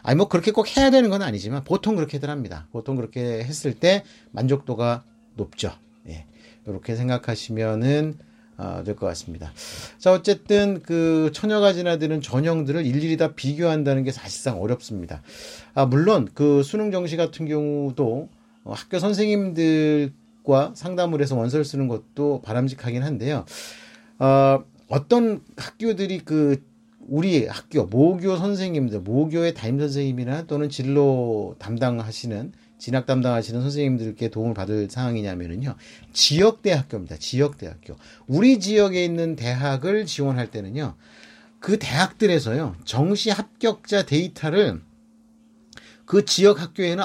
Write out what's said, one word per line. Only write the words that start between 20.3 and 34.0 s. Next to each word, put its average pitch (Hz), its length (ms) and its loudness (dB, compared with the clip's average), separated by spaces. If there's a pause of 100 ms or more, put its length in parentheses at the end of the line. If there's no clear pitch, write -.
상담을 170 460 -2
해서 135 140 0
원서를 123 300 0
쓰는 139 220 -2
것도 131 540 -2
바람직하긴 123 640 -4
한데요. 135 420 -4 (720)
어, 135 460 6 (260)
어떤 220 520 2 (140)
학교들이 190 680 -4
그 147 400 2 (420)
우리 160 380 2
학교, 110 400 -2
모교 170 520 2
선생님들, 165 640 -2
모교의 156 520 0
담임 139 260 -4
선생님이나 139 680 -4
또는 147 220 -2
진로 127 920 0
담당하시는, 117 920 -4 (260)
진학 123 280 -2
담당하시는 123 560 0
선생님들께 127 680 -2